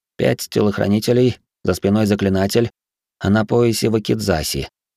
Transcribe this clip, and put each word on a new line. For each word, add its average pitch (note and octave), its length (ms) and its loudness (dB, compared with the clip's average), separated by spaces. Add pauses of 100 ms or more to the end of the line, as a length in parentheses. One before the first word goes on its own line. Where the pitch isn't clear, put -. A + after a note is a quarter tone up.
(160)
Пять B2+ 340 -2
телохранителей, A2 880 0 (280)
за F#2 80 0
спиной G2+ 320 0
заклинатель, G2+ 640 0 (480)
а G2 100 0
на G#2+ 160 2
поясе A#2+ 440 0
вакидзаси. G#2 800 -2 (280)